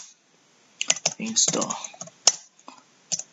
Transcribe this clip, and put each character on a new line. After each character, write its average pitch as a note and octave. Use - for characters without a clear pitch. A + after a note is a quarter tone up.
install A2